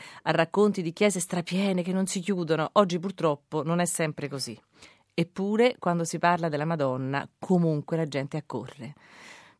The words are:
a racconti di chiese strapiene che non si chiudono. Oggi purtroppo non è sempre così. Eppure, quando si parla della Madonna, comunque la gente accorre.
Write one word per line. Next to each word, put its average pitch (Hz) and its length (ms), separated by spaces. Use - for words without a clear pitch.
a 160 100
racconti 196 500
di 160 120
chiese 208 260
strapiene 180 640
che 180 100
non 190 140
si 185 160
chiudono. 160 520
Oggi 180 240
purtroppo 160 640
non 165 200
è 175 40
sempre 151 440
così. 131 280
Eppure, 208 640
quando 170 280
si 165 120
parla 165 320
della 151 160
Madonna, 135 640
comunque 165 600
la 160 100
gente 139 300
accorre. - 580